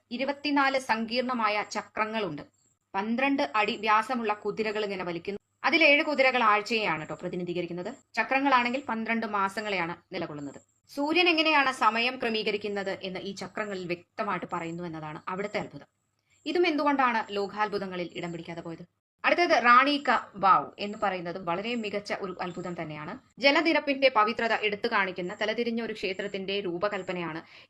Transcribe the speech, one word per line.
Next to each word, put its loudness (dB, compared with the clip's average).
ഇരുപത്തിനാല് 0
സങ്കീർണമായ 0
ചക്രങ്ങളുണ്ട്. -4
പന്ത്രണ്ട് 2
അടി 2
വ്യാസമുള്ള 2
കുതിരകൾ -2
ഇങ്ങനെ -4
വലിക്കുന്നു. -6
അതിൽ 4
ഏഴ് 8
കുതിരകൾ 4
ആഴ്ചയെയാണ് 2
ട്ടോ -8
പ്രതിനിധീകരിക്കുന്നത്. -6
ചക്രങ്ങളാണെങ്കിൽ 2
പന്ത്രണ്ട് -2
മാസങ്ങളെയാണ് -2
നിലകൊള്ളുന്നത്. -8
സൂര്യൻ 2
എങ്ങനെയാണ് 4
സമയം 0
ക്രമീകരിക്കുന്നത് -2
എന്ന് -8
ഈ -8
ചക്രങ്ങളിൽ -8
വ്യക്തമായിട്ട് -4
പറയുന്നു -4
എന്നതാണ് -8
അവിടുത്തെ -4
അത്ഭുതം. -8
ഇതും 2
എന്തുകൊണ്ടാണ് 2
ലോകാത്ഭുതങ്ങളിൽ -4
ഇടം -6
പിടിക്കാതെ -10
പോയത്? -12
അടുത്തത് 4
റാണി 6
ക 0
വാവ് 4
എന്ന് -6
പറയുന്നത് -4
വളരെ -2
മികച്ച -4
ഒരു -6
അത്ഭുതം -6
തന്നെയാണ്. -10
ജലനിരപ്പിന്റെ 4
പവിത്രത 2
എടുത്തു -2
കാണിക്കുന്ന -2
തലതിരിഞ്ഞ 0
ഒരു -4
ക്ഷേത്രത്തിന്റെ -4
രൂപകൽപ്പനയാണ് -4